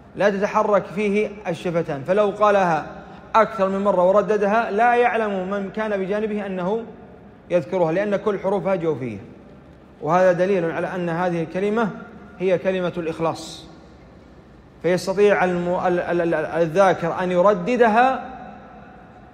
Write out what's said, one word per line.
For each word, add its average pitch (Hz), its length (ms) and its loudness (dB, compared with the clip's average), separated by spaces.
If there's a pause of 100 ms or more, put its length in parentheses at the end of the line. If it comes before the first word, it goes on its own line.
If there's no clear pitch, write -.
(160)
لا 196 140 2
تتحرك 202 540 0
فيه 208 460 -2 (180)
الشفتان، 160 540 -4
فلو 196 280 2
قالها 196 560 2 (480)
أكثر 196 340 2
من 196 160 -2
مرة 180 240 4
ورددها 208 640 2
لا 233 240 2
يعلم 208 560 0
من 196 200 -6
كان 214 300 -4
بجانبه 208 460 -4
أنه 190 360 -4 (680)
يذكرها، 170 420 0
لأن 202 240 0
كل 196 220 -2
حروفها 190 360 -2
جوفية. 135 440 -4 (840)
وهذا 180 300 4
دليل 175 380 0
على 160 240 -4
أن 175 140 -4
هذه 170 340 -2
الكلمة 202 460 -2 (500)
هي 180 200 2
كلمة 185 380 -2
الإخلاص، 160 720 -6 (1160)
فيستطيع 185 600 2
الم-، 175 420 0
ال-، 175 140 2
ال-، 175 200 -2
ال-، 170 140 0
الذاكر 165 880 0
أن 180 100 -2
يرددها 214 920 4 (1080)